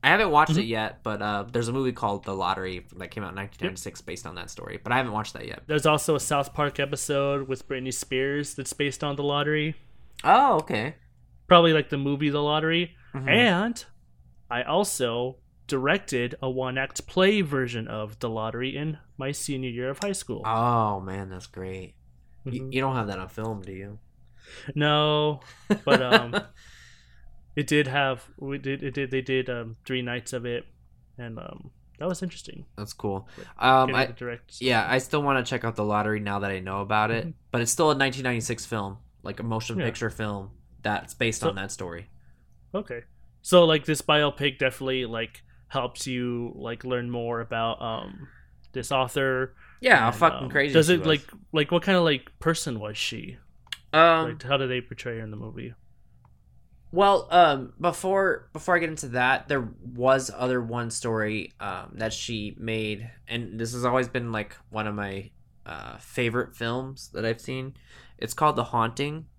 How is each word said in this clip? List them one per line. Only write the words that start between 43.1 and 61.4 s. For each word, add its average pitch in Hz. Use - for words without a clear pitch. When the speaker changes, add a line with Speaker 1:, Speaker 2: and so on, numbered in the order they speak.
Speaker 2:
So, 180
like, 156
this 156
biopic 143
definitely, 131
like, 113
helps 127
you, 120
like, 117
learn 123
more 117
about, 113
um, 113
this 127
author. 131
Speaker 1:
Yeah, 247
how 113
Speaker 2:
And, 123
Speaker 1:
fucking 160
Speaker 2:
um, 127
Speaker 1:
crazy 143
Speaker 2:
does 156
Speaker 1:
she 175
Speaker 2:
it, 170
Speaker 1:
was. 156
Speaker 2:
like, 151
like, 151
what 170
kind 190
of, 170
like, 147
person 156
was 107
she? -
Speaker 1:
Um, 160
Speaker 2:
Like, 156
how 135
do 135
they 127
portray 120
her 113
in 107
the 104
movie? 117
Speaker 1:
Well, 196
um, 156
before, 190
before 175
I -
get 165
into 147
that, 127
there 131
was 127
other 127
one 117
story, 107